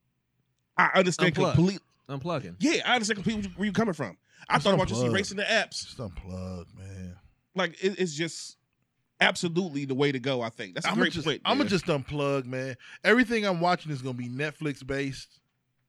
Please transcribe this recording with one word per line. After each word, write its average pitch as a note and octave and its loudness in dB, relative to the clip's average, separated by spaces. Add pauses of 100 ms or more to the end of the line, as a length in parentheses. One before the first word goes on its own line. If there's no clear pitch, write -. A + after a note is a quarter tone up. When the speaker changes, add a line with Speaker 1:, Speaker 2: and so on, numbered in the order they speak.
(760)
Speaker 1:
I E3+ 6
understand F3+ 4
Speaker 2:
Unplug. D3+ 2
Speaker 1:
completely. F3 4 (260)
Speaker 2:
Unplugging. C#3 -6
Speaker 1:
Yeah, A#3 2
I A3+ 4
understand A3 2
completely G#3 -2
where F#3+ 0
you G#3 0
coming G#3 2
from. A2+ -6 (320)
I - 2
Speaker 3:
Just D3+ 2
Speaker 1:
thought G3 6
about F3 4
just A2+ 0
Speaker 3:
unplug. B2 4
Speaker 1:
erasing G2 0
the G#3 -2
apps. G3 0 (160)
Speaker 3:
Just - -14
unplug, F#2 -10 (120)
man. F#2+ -12 (400)
Speaker 1:
Like, F3 -2 (100)
it, F#3+ 0
it's E3+ -2
just - -6 (640)
absolutely E3 0
the C3 -2
way C#3+ 4
to C3 -4
go, B2+ -2
I A2+ -4
think. G2 -10
That's C3 -4
a E3 0
Speaker 3:
I'ma G3+ 2
Speaker 1:
great E3+ 4
Speaker 3:
just, D#3+ -4
Speaker 1:
point, - -2
Speaker 3:
I'ma A3+ 2
Speaker 1:
man. G#3 -2
Speaker 3:
just F#3+ 0
unplug, C#3+ -2
man. B2+ -8 (260)
Everything A3 4
I'm F#3 0
watching F3 2
is C3+ -6
gonna C3 -6
be B2 -6
Netflix C#3+ -6
based C3+ -6 (480)